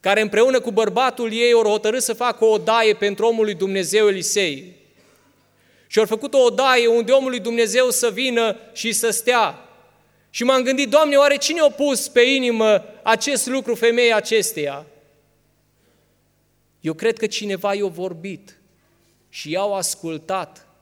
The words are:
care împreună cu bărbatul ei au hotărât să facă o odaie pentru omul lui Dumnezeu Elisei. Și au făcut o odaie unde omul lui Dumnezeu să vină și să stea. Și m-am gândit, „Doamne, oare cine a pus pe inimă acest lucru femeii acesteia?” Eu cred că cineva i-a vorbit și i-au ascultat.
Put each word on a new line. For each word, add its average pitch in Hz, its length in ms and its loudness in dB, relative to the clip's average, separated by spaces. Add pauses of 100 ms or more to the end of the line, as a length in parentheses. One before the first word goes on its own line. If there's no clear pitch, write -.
care 202 200 2
împreună 220 400 2
cu 233 100 -8
bărbatul 226 600 -2
ei 233 200 2
au 233 100 6
hotărât 214 400 0
să 240 100 -4
facă 233 320 -2
o 226 60 6
odaie 214 440 2
pentru 202 320 -2
omul 233 180 2
lui 202 100 -4
Dumnezeu 196 540 0
Elisei. 180 680 -4 (1080)
Și - 120 -2
au 220 80 2
făcut 220 280 -6
o 277 40 6
odaie 247 480 4
unde 233 260 2
omul 269 180 2
lui 247 100 -6
Dumnezeu 233 500 0
să 233 200 0
vină 233 460 -2 (160)
și 226 200 -6
să 226 180 -2
stea. 208 580 -2 (600)
Și - 140 -6
m-am 262 180 2
gândit, 262 260 -2
„Doamne, 285 280 2
oare 285 200 4
cine 302 240 -4
a 294 100 4
pus 277 380 -2
pe - 120 2
inimă 240 640 2 (180)
acest 226 440 0
lucru 254 280 -4
femeii 233 380 2
acesteia?” 156 720 -2 (2000)
Eu 160 140 -6
cred 226 240 -2
că 220 80 -4
cineva 202 480 -4
i-a 202 120 -4
vorbit 175 680 -10 (720)
și - 220 -14
i-au 196 240 -2
ascultat. 170 920 -8 (140)